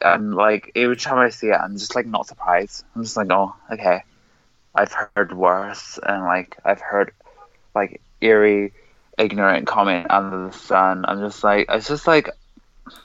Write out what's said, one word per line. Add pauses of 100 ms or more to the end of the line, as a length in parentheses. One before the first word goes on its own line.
I'm,
like,
every
time
I
see
it,
I'm
just,
like,
not
surprised. (100)
I'm
just
like,
"Oh, (160)
okay." (720)
I've
heard
worse,
and,
like,
I've
heard, (640)
like, (220)
every (460)
ignorant
comment
under
the
sun.
I'm
just
like,
it's
just
like, (760)